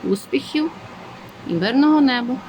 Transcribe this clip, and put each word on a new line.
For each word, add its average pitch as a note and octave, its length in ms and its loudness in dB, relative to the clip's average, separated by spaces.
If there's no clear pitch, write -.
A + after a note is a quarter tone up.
успіхів C#4 640 -2
і F3 60 -2
мирного C4+ 460 4
неба! B3 360 2